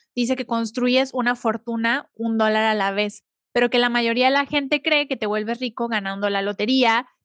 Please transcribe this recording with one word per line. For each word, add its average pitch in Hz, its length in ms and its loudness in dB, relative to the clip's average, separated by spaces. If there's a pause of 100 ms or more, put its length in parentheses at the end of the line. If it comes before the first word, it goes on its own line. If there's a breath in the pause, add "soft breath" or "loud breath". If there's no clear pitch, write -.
(140 soft breath)
dice 247 220 0
que 254 100 -8
construyes 247 680 0
una 247 220 0
fortuna 226 760 -2
un 226 240 -4
dólar 220 280 2
a 220 80 2
la 196 180 0
vez, 208 320 -4 (300)
pero 240 160 2
que 240 100 2
la 240 80 2
mayoría 240 380 2
de 262 80 4
la 277 120 2
gente 285 360 -2
cree 294 260 0
que 269 80 -4
te 226 100 -6
vuelves 214 360 -2
rico 240 260 -4
ganando 202 420 -2
la 196 120 0
lotería, 226 640 2 (180)